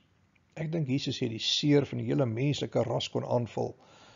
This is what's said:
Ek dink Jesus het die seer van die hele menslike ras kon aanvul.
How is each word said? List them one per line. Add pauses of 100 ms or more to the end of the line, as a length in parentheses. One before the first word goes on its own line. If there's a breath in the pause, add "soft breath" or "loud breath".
(540)
Ek
dink
Jesus
het
die
seer
van
die
hele
menslike
ras
kon
aanvul. (420 soft breath)